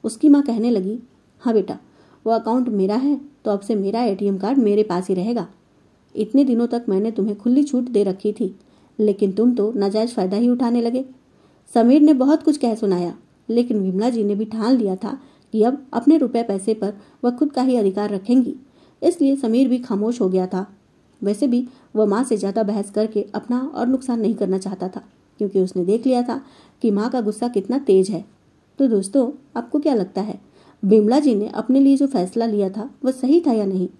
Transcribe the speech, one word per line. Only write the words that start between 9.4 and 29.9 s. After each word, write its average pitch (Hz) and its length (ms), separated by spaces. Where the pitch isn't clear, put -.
तो 214 220
नाजायज़ 208 340
फ़ायदा 190 260
ही 240 120
उठाने 240 320
लगे।" 247 240
समीर 240 280
ने 302 120
बहुत 277 280
कुछ 294 140
कह 233 180
सुनाया, 180 400
लेकिन 240 320
विमला 190 300
जी 226 140
ने 202 100
भी 214 100
ठान 220 320
लिया 196 200
था 247 220
कि 220 100
अब 262 300
अपने 294 260
रुपए 240 240
पैसे 202 320
पर 208 200
वह 240 60
खुद 294 220
का 254 100
ही 262 140
अधिकार 202 340
रखेंगी, 233 440
इसलिए 277 340
समीर 247 320
भी 247 100
खामोश 233 420
हो 190 80
गया 185 180
था। 190 200
वैसे 202 240
भी 247 200
वह 214 100
माँ 208 180
से 240 120
ज़्यादा 202 260
बहस 202 280
करके 214 440
अपना 240 260
और 233 120
नुकसान 254 340
नहीं 214 140
करना 190 240
चाहता 190 300
था, - 140
क्योंकि 196 200
उसने 185 240
देख 220 220
लिया 247 160
था 247 180
कि 220 80
माँ 208 200
का 254 100
गुस्सा 214 280
कितना 240 300
तेज 196 320
है। 170 140
तो 277 100
दोस्तों, 226 420
आपको 240 220
क्या 294 160